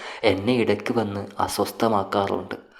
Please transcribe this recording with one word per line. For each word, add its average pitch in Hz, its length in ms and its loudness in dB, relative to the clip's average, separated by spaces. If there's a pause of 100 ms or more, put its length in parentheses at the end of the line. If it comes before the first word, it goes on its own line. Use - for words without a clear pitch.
(240)
എന്നെ 101 300 2
ഇടയ്ക്ക് 107 440 2
വന്ന് 101 300 -2 (120)
അസ്വസ്ഥമാക്കാറുണ്ട്. 98 1160 0 (240)